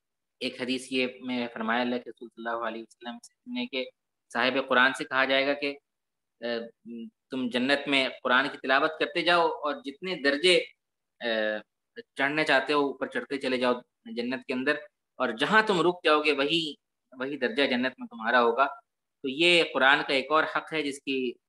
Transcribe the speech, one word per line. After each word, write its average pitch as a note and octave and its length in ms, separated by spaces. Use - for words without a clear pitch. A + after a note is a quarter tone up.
एक B2+ 220
हदीस B2+ 300
ये B2+ 300
में B2 260
फरमाया A2+ 320
अल्लाह B2 180
के B2 120
रसूल A#2 180
सल्लल्लाहु A#2 380
अलैहि A2+ 160
वसल्लम - 360
से - 160
ने B3 180
कि - 240
साहिब B2+ 380
कुरान C3 240
से D3+ 120
कहा C3 200
जाएगा C3+ 300
कि, C#3+ 140
अ, A#2 280
तुम C3 200
जन्नत B2+ 380
में C3+ 220
कुरान C3 260
की C3 100
तिलावत C#3 420
करते E3 220
जाओ E3+ 260
और C#3+ 340
जितने E3+ 340
दर्जे, D3 400
अ, G#2+ 420
चढ़ने D3 260
चाहते C#3+ 280
हो D3 100
ऊपर C3+ 260
चढ़ते C3 300
चले B2+ 200
जाओ B2 240
जन्नत A#2+ 380
के C3+ 80
अंदर, C#3+ 320
और A#2+ 200
जहाँ G#3 280
तुम F3 140
रुक F3 240
जाओगे D3+ 280
वही, D3 440
वही C3 240
दर्जा B2 300
जन्नत B2+ 340
में - 60
तुम्हारा B2 320
होगा। A#2+ 280
तो C#3 40
ये E3 360
कुरान C#3 380
का D3 120
एक C3 180
और D#3 120
हक D3+ 160
है D#3 100
जिसकी C3+ 500